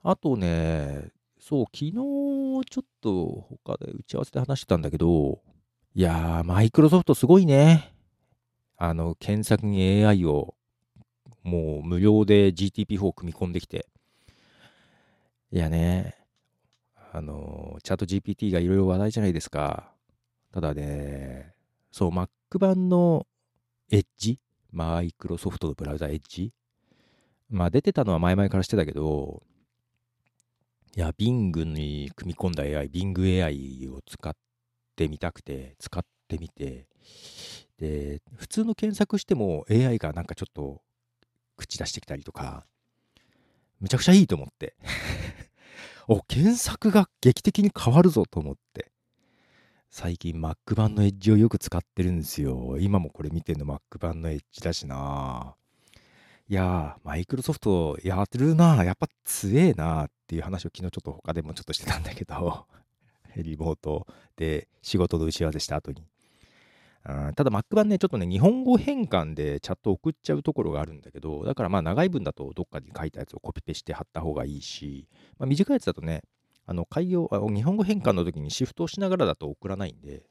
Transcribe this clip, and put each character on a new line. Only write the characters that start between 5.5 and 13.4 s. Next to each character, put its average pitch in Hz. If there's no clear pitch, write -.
い 92
や 82
ー、 95
Microsoft 156
す -
ご 180
い 180
ね。 147
あ 85
の、 82
検 107
索 107
に 101
エ 101
ー -
ア 104
イ 90
を、 73
も 80
う 73
無 87
料 107
で 101
ジ 92
ー 95
テ 107
ィ -
ー -
ピ 104
ー -
フ 98
ォ -
ー -
組 85
み -
込 90